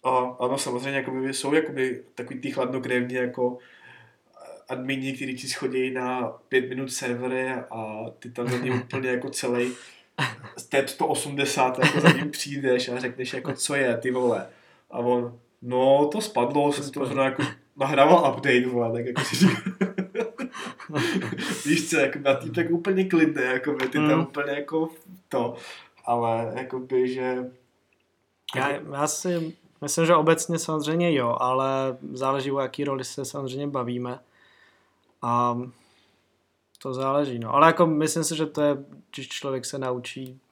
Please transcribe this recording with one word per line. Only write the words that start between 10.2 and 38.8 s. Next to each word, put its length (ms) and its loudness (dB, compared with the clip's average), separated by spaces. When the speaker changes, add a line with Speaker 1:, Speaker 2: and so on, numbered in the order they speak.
Speaker 1:
step 320 0
sto 180 -2
osmdesát 720 0
jako 200 4
za 120 10
ním 200 0
přijdeš 580 0
a 100 -4
řekneš 340 -6
jako, 200 -6
"Co 220 -2
je, 220 2
ty 140 -2
vole?" 360 0
A 60 -8
on, 420 0
"No, 500 4
to 100 -2
spadlo, 520 2
jsem 100 -4
to 60 -8
Speaker 2:
Spadlo. 160 -4
Speaker 1:
zrovna 200 0
jako 180 -2
nahrával 400 8
update, 300 4
vole," 240 0
tak 140 -4
jako 160 -2
si 140 -2
říká. 260 6
<laughs> 760 -4
Víš 240 2
co, 80 2
jako 220 0
na 140 4
týpek 380 -2
úplně 340 2
klidný, 380 4
jakoby, 440 -2
ty 100 -2
tam 180 4
Speaker 2:
Mm. 60 4
Speaker 1:
úplně 300 -4
jako 380 -2
to, 260 -2
ale 500 0
jakoby, 580 -2
že 380 -4
Speaker 2:
Já, 140 0
já 140 0
si 480 -2
myslím, 240 0
že 100 8
obecně 440 4
samozřejmě 540 0
jo, 260 2
ale 580 0
záleží, 380 -2
o 80 0
jaký 240 -4
roli 200 -2
se 220 -8
samozřejmě 420 -6
bavíme. 520 -4
A 360 2
to 120 -6
záleží, 460 0
no. 160 -4
Ale 120 10
jako 200 6
myslím 360 0
si, 120 -2
že 100 0
to 160 -4
je, 160 4